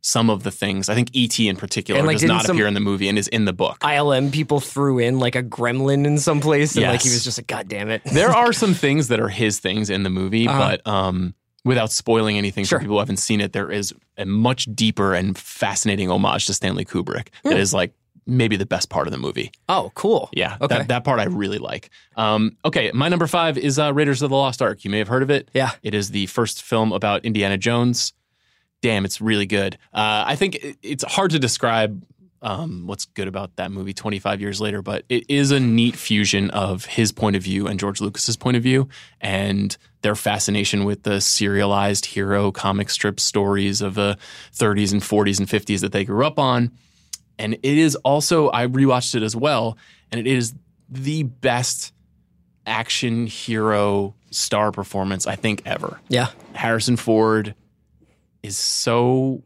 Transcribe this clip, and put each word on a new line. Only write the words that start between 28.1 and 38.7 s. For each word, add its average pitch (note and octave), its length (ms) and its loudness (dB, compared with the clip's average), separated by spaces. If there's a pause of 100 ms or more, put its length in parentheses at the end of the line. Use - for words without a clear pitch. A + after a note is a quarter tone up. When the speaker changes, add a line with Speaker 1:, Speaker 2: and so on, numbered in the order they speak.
Speaker 1:
Damn, G#2+ 240 2
it's - 160 -6
really G#2+ 260 0
good. G2 280 -2 (200)
Uh, G#2+ 320 0
I C#3+ 80 0
think F#3 220 -2
it, - 260 -10
it's C3+ 220 -6
hard G3 280 0
to D#3+ 60 2
describe, A2+ 640 0 (400)
um, F#2 460 -8
what's G2 160 -8
good F#2+ 240 -8
about F#2+ 260 -10
that F#2 160 -6
movie G2 220 -8
twenty-five G2+ 480 -4
years G2+ 200 -6
later, G#2 220 -4
but G2+ 260 -6
it A#2+ 200 0
is C#3+ 240 2
a C#3 80 4
neat A#2 340 4
fusion G2+ 560 0
of F#2+ 360 -2
his A2 260 0
point G#2 240 0
of F2+ 80 -2
view F#2+ 240 -2
and G2 100 -4
George G2 220 -4
Lucas's G#2 360 -4
point B2 200 0
of A#2 80 2
view, C3 240 2 (320)